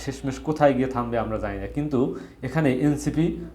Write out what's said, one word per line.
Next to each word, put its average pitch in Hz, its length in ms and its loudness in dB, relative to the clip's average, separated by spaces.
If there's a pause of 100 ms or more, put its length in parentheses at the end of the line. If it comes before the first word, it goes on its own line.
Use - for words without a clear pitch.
শেষমেশ 135 340 -6
কোথায় 147 360 4
গিয়ে 127 120 2
থামবে 120 320 -2
আমরা 107 200 -2
জানি 98 200 -4
না, 98 80 -6
কিন্তু 139 520 0 (240)
এখানে 135 320 2
এনসিপি 147 600 2 (180)